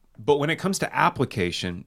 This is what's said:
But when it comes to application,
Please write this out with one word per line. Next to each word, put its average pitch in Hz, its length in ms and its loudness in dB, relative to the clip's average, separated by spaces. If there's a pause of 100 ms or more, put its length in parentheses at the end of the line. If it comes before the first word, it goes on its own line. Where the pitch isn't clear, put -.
(180)
But 143 200 4
when 143 120 2
it 156 60 0
comes 190 240 -2
to - 160 -2
application, 101 920 0